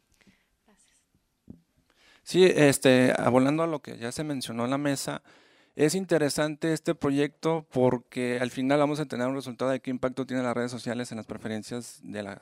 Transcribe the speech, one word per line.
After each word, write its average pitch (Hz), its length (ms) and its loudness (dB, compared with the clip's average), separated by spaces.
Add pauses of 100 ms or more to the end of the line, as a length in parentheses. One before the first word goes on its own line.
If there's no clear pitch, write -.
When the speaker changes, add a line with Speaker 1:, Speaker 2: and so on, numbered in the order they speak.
(640)
Speaker 1:
Gracias. - 320 -20 (1300)
Speaker 2:
Sí, 180 220 4
este, 131 720 6
abonando 131 480 2
a - 20 0
lo 156 160 -6
que 117 160 -14
ya 117 140 -8
se 156 120 -8
mencionó 120 400 -6
en 120 60 -4
la 139 80 -2
mesa, 143 440 -4 (520)
es 151 200 2
interesante 156 800 0
este 160 220 -2
proyecto 147 760 -2
porque 123 720 0
al 123 100 -2
final 135 280 0
vamos 147 220 0
a 151 60 -6
tener 123 200 -4
un 131 80 -2
resultado 127 360 -4
de 131 100 -2
qué 135 100 -8
impacto 127 360 -4
tienen 127 180 -4
las 120 100 -2
redes 120 160 -4
sociales 120 400 -8
en 120 60 -10
las 107 100 -10
preferencias 110 760 -10
de 101 200 -10
la 98 200 -12